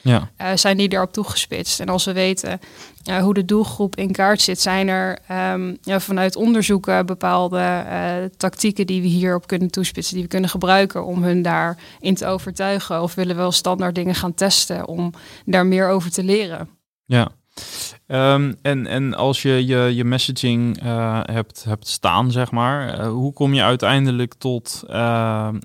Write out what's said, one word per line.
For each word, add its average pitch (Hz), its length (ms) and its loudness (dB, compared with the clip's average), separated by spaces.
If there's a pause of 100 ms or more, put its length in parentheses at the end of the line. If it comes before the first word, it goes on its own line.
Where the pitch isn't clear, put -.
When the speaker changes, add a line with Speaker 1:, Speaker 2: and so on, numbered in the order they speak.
Speaker 1:
Ja. 123 340 2
Speaker 2:
Eh, 190 180 -4
zijn 196 220 2
die 196 120 2
daarop 185 240 0
toegespitst? - 680 -4
En 185 80 -8
als 185 160 2
we 190 80 -2
weten, 185 480 -2 (440)
eh, 185 140 -2
hoe 190 160 4
de 196 100 2
doelgroep 208 520 0
in 190 160 -2
kaart 196 280 4
zit, 185 200 0
zijn 190 280 2
er, 185 380 -2
ehm, 185 560 -4
ja, 190 180 0
vanuit 190 360 0
onderzoeken 196 720 2
bepaalde, 180 520 0
eh, 180 540 -2 (240)
tactieken 196 500 -2
die 185 160 -2
we 180 60 2
hierop 175 380 2
kunnen 180 240 0
toespitsen, 180 440 -4
die 185 80 -4
we 175 60 -8
kunnen 190 220 -2
gebruiken 190 540 2
om 180 180 -2
hun 175 200 2
daarin 170 720 -2
te - 120 -4
overtuigen? 190 760 -4
Of 170 120 -4
willen 180 220 -2
we 175 40 -2
wel 180 120 0
standaard 180 420 0
dingen 180 200 -2
gaan 175 200 -4
testen 185 520 0
om 175 260 -4 (320)
daar 185 220 4
meer 185 220 4
over 180 220 0
te 185 140 -4
leren? 196 440 -2 (360)
Speaker 1:
Ja. 123 240 2 (800)
Ehm, 135 460 2 (100)
en, 135 240 0
en 131 280 -2
als 135 280 0
je 131 240 2
je, 123 280 2
je 120 100 0
messaging, 120 800 0
eh, 113 400 -2
hebt, - 460 -6
hebt 107 200 -4
staan, 104 420 2
zeg 123 200 0
maar, 123 480 -2
eh, 113 100 -2
hoe 127 240 -2
kom 139 220 2
je 135 80 4
uiteindelijk 123 720 2
tot, - 540 -6
eh, 113 600 0 (160)